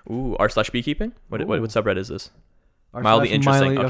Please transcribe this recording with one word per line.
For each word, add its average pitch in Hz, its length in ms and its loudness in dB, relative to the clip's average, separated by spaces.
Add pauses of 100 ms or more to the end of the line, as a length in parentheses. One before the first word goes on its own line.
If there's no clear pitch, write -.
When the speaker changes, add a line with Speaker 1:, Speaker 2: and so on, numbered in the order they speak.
Speaker 1:
Ooh, 120 300 -4
r 104 100 4
slash 107 200 0
beekeeping? 147 420 -4 (180)
What, 110 120 -6
what, - 180 -2
what 113 160 -4
Speaker 2:
Ooh. 110 60 4
Speaker 1:
subreddit 101 160 0
is 98 100 -6
this? - 220 -10 (640)
Speaker 3:
R 120 100 -10
Speaker 1:
Mildly 113 240 6
Speaker 3:
slash 107 80 0
Speaker 1:
interesting. 139 400 2
Speaker 3:
mildly, 135 140 0